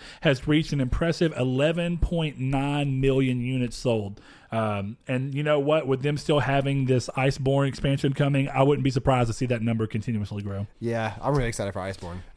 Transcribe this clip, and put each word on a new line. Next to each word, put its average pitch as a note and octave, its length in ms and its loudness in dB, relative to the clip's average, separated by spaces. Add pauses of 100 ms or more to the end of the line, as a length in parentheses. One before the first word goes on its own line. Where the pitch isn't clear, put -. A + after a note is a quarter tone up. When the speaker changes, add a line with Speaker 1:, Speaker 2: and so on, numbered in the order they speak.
(220)
Speaker 1:
has C#3+ 260 2
reached D3+ 240 2
an C#3+ 80 0
impressive D#3+ 560 0
eleven D#3+ 640 0
point D#3+ 400 -2
nine C#3 640 0
million C3 400 2
units B2 360 -2
sold. G#2 440 -2 (300)
Um, G#2+ 460 -2 (120)
and C3+ 260 -2
you C#3+ 80 -2
know D3+ 160 4
what? D3 280 2
With C3 160 0
them D3 140 0
still D3 240 2
having C#3 460 2
this B2+ 300 2
Iceborne C3+ 520 2
expansion C#3 440 0
coming, C#3 360 2
I C3 140 2
wouldn't C#3 220 4
be C3+ 60 4
surprised B2 360 2
to A2+ 80 -2
see C3 120 -2
that A#2+ 140 -2
number A2+ 260 0
continuously G#2 560 -4
grow. G2+ 240 -6 (140)
Speaker 2:
Yeah, A2+ 400 -2
I'm C3+ 160 0
really B2 120 2
excited G#2 240 -4
for G2 80 -6
Iceborne. F#2 380 -8 (180)